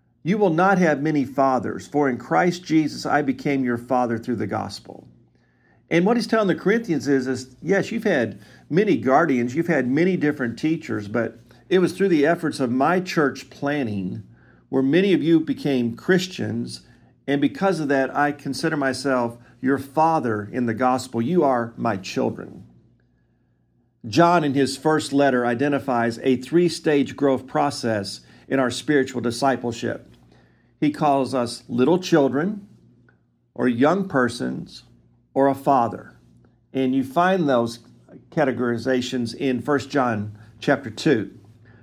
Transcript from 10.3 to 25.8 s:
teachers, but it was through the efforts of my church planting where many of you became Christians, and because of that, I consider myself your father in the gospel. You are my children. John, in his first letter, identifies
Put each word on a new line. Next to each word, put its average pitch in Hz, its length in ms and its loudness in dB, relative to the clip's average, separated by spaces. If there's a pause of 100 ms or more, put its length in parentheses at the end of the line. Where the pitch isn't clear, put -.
teachers, 117 520 -4
but 101 320 -4 (280)
it 185 100 4
was 175 160 2
through 196 140 2
the 151 180 4
efforts 165 340 -2
of 123 100 0
my 147 300 2
church 156 480 -2
planting 113 720 -4 (460)
where 135 140 0
many 175 320 4
of 139 80 2
you 160 180 4
became 127 560 -2
Christians, 120 840 -2 (440)
and 143 140 0
because 160 400 0
of 143 80 -2
that, 135 260 0
I 143 180 2
consider 147 440 -4
myself 127 600 -2 (240)
your 131 160 2
father 135 720 0
in 123 140 -2
the 110 80 0
gospel. 123 480 0
You 160 220 2
are 120 340 0
my 117 180 -2
children. - 680 -6 (1400)
John, 165 380 4
in 139 80 0
his 131 240 0
first 151 380 0
letter, 131 320 4
identifies 120 760 0